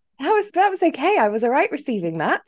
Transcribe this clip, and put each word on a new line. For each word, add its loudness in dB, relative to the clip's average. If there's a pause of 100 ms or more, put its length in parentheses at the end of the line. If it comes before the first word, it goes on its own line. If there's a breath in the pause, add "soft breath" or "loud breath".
(200)
That -2
was, 0
that 2
was -2
okay. 0
I 4
was -2
all 2
right 0
receiving -4
that. 0